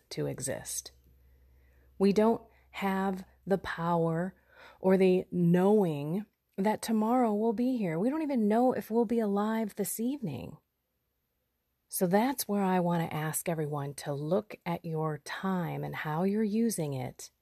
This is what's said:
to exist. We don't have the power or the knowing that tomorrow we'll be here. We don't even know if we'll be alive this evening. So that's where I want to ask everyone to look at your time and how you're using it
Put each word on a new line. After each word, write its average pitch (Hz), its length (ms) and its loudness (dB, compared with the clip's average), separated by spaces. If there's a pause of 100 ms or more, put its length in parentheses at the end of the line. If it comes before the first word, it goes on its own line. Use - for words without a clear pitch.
(100)
to 151 160 -4
exist. - 640 -8 (1080)
We 196 140 6
don't 214 300 4 (300)
have 190 520 -2 (220)
the 185 120 2
power 170 760 -2 (460)
or 190 160 4
the 185 360 4
knowing 175 920 4 (320)
that - 240 0
tomorrow 226 500 2
we'll 220 200 0
be 247 240 0
here. 175 220 -2
We 214 120 2
don't 320 120 -2
even 269 260 2
know 240 240 4
if - 180 -4
we'll 233 140 2
be 233 160 0
alive 214 560 0
this - 220 -4
evening. 226 580 -6 (1300)
So - 180 -2
that's 220 420 0
where 202 160 0
I 185 160 2
want 170 280 0
to - 80 -6
ask 156 320 -4
everyone 147 460 -4
to - 180 -8
look 156 440 -2 (100)
at 170 180 -6
your 156 400 -4
time 165 600 -4
and 143 100 -8
how 156 300 -4
you're 202 180 0
using 208 520 0
it - 360 -8 (120)